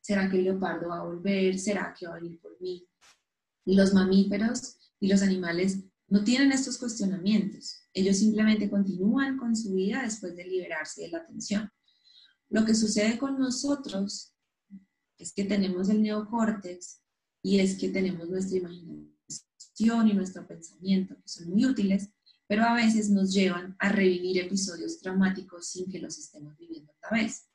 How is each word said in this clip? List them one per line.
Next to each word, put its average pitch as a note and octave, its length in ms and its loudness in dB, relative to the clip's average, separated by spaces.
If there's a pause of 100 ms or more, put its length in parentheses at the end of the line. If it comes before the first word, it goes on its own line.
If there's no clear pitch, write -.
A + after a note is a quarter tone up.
"¿Será G3 280 0
que F#3+ 80 0
el F#3 80 2
leopardo F3 440 -2
va E3+ 100 -6
a E3+ 60 -8
volver? F#3+ 540 0
¿Será F#3+ 380 -4
que F3 120 -14
va E3 80 -12
a E3 40 -12
venir E3+ 200 -12
por - 200 -20
mí?". F3+ 280 -10 (760)
Los G3 300 6
mamíferos G3 840 2 (220)
y G3 80 -2
los G3 160 4
animales F3+ 640 0 (240)
no G3+ 160 4
tienen C4 260 4
estos C4 260 -2
cuestionamientos. G3 1160 -2
Ellos F#3+ 220 2
simplemente G#3+ 520 4
continúan G3+ 680 0
con A#3 160 -2
su G3 200 -4
vida G#3+ 280 0
después F#3 320 -8
de F3+ 100 -14
liberarse E3+ 580 -6
de E3 80 -12
la E3 140 -10
tensión. G#3 460 -6 (800)
Lo A3 160 2
que A3 100 4
sucede A3 420 2
con C4+ 220 -4
nosotros B3+ 960 -4 (840)
es F3 140 -14
que G3+ 120 -2
tenemos F#3+ 440 0
el G#3+ 140 4
neocórtex G#3+ 1000 -4 (440)
y G3 160 4
es F#3+ 180 2
que F#3+ 120 -2
tenemos E3+ 380 -2
nuestra F#3 300 -2
imaginación F3 1500 -2
y G3+ 60 4
nuestro F#3 340 -2
pensamiento, F#3 680 -2
que - 140 -20
son E3+ 220 -12
muy G#3+ 140 4
útiles, G3 460 0 (380)
pero G#3+ 160 4
a A#3 100 4
veces A3 360 4
nos F#3+ 220 4
llevan F#3 460 0
a G3 120 0
revivir F#3 500 2
episodios F3 580 -6
traumáticos F#3+ 680 -2
sin F#3 200 -8
que F3 120 -10
los D3 180 -12
estemos - 400 -20
viviendo E4 380 -18
otra G#3 200 -4
vez. A3+ 380 -4